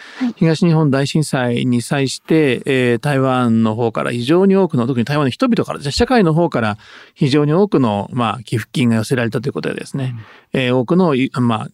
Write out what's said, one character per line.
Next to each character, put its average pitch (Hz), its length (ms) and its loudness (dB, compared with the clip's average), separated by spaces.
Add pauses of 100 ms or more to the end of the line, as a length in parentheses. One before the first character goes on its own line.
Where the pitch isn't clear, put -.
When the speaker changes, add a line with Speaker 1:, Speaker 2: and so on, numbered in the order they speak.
(160)
Speaker 1:
は 254 120 -4
い。 220 100 -6
Speaker 2:
東 165 280 2
日 170 60 4
本 156 180 2
大 135 160 0
震 156 160 0
災 127 440 -2
に 120 160 0
際 139 260 -2
し - 140 -10
て、 151 420 2
え 127 300 2
ー、 113 40 0
台 143 220 -2
湾 123 420 2
の 110 120 0
方 117 180 -2
か 69 120 -4
ら 69 60 -4
非 123 120 -4
常 170 240 2
に 190 100 4
多 196 120 2
く 147 100 -2
の、 117 80 0
特 127 120 -2
に 117 60 0
台 147 140 -4
湾 147 80 0
の 127 40 0
人 262 180 -2
々 226 180 0
か - 80 -6
ら - 40 -10
で - 40 -16
す 143 60 -6
ね、 139 40 -6
社 240 140 0
会 240 180 2
の 160 80 2
方 170 160 2
か 135 140 -2
ら 104 160 -2 (360)
非 151 140 0
常 147 160 2
に 147 80 0
多 196 160 2
く 175 100 0
の、 104 360 0
ま 117 220 -2
あ、 127 60 -12
寄 - 140 -6
付 110 160 -6
金 123 160 0
が 113 80 2
寄 113 80 0
せ 131 120 -2
ら 120 80 0
れ 117 40 -2
た 110 140 -6
と 135 80 -6
い - 0 -
う - 20 -6
こ - 80 -6
と - 80 -4
で - 60 -6
で - 100 -10
す - 140 -10
ね、 131 160 -6 (400)
Speaker 3:
う - 20 0
ん。 135 40 0
Speaker 2:
え 123 120 0
ー、 127 40 2
多 127 100 0
く - 100 0
の、 175 180 2
い-、 127 240 0
ま 120 260 0
あ、 - 100 -12